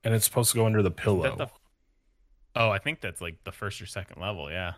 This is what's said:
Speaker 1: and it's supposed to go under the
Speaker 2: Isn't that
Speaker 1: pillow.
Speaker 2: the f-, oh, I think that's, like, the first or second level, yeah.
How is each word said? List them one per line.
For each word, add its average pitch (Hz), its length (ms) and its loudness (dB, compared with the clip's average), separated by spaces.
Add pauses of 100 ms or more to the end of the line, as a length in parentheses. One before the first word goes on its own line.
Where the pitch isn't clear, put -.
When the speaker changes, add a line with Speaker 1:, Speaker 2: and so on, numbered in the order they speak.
Speaker 1:
and 113 100 4
it's 110 100 4
supposed - 280 2
to - 40 2
go 113 100 6
under 110 160 4
the 92 80 2
Speaker 2:
Isn't 82 60 -10
that - 60 -12
Speaker 1:
pillow. 101 340 2
Speaker 2:
the 151 80 -4
f-, - 160 -14 (960)
oh, 113 140 4
I 98 80 0
think 156 220 -6
that's, 87 200 -8
like, 85 240 -10
the 92 80 -10
first - 300 -8
or 95 40 -14
second - 340 -10
level, 87 300 -6
yeah. 90 280 -6